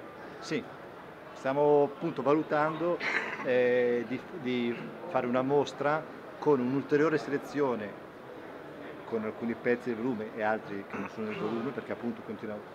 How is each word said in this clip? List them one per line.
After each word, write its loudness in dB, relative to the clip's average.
Sì, -2
stiamo 6
appunto -2
valutando, 4
eh, 4
di, -4
di 0
fare 2
una 4
mostra 2
con 6
un'ulteriore 4
selezione, -2
con -2
alcuni -2
pezzi 2
del -2
volume -2
e -2
altri 0
che -8
non -6
sono -6
nel -4
volume, -2
perché -6
appunto -4
continua -8
a -8